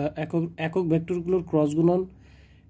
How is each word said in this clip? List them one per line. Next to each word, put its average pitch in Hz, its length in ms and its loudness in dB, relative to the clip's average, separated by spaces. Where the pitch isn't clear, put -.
একক, 165 400 -2
একক 160 320 -2
ভেক্টরগুলোর 170 580 0
ক্রস 151 280 2
গুণন 175 300 4